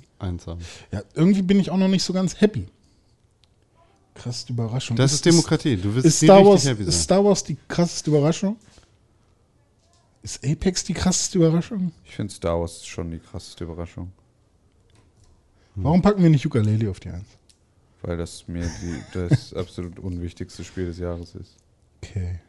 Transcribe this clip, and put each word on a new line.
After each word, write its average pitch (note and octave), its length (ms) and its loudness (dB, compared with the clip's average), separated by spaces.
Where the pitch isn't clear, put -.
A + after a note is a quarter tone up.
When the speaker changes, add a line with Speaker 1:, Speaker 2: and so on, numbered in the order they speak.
Speaker 1:
eins F2 300 -8
haben. E2+ 140 -12
Speaker 2:
Ja, G2+ 120 -8
irgendwie F#3+ 300 2
bin G3 160 2
ich F#3 100 -2
auch F3 80 -2
noch F#3+ 120 2
nicht F#3+ 140 0
so F3+ 100 -6
ganz F#3 280 -2
happy. C3+ 240 0
Krasse - 360 -10
Überraschung. A#2 460 -4
Speaker 1:
Das C3+ 140 4
Speaker 2:
Ist, D3 60 -2
Speaker 1:
ist - 80 -2
Demokratie. D#3+ 520 4
Du G2+ 160 -4
wirst C3 140 2
Speaker 2:
ist - 140 4
Speaker 1:
nie D#3 60 6
Speaker 2:
Star F#3+ 100 12
Speaker 1:
richtig G3 140 10
Speaker 2:
Wars, F3 140 6
Speaker 1:
happy A2 180 -2
Speaker 2:
ist D#3+ 100 -2
Speaker 1:
sein. - 100 0
Speaker 2:
Star G3 220 2
Wars G3 180 2
die D#3 140 -8
krasseste - 420 -2
Überraschung? D#3+ 460 0
Ist - 200 -14
Apex D#3+ 400 -2
die F3+ 100 -6
krasseste - 440 -2
Überraschung? E3+ 540 2
Speaker 3:
Ich - 100 -20
find G#2 160 -6
Star E2+ 280 -2
Wars E2+ 280 -8
schon E2+ 240 -10
die E2 80 -10
krasseste - 460 -14
Überraschung. E2+ 460 -12
Speaker 1:
Hm. G2 80 -8
Speaker 2:
Warum E3 180 4
packen G3+ 220 4
wir E3 80 8
nicht D3 120 4
Yooka-Laylee A2 440 0
auf F#2+ 120 -6
die F2 100 -16
eins? F2 180 -12
Speaker 3:
Weil F2+ 160 -6
das - 300 -10
mir E2+ 160 -8
die, E2+ 200 -8
Speaker 2:
<laughs> - 0 -
Speaker 3:
das F2+ 400 -2
absolut F2+ 460 -10
unwichtigste F2+ 640 -10
Spiel F#2 240 -8
des E2 100 -10
Jahres F2 380 -10
ist. F#2+ 200 -20
Speaker 2:
Okay. F2+ 460 -8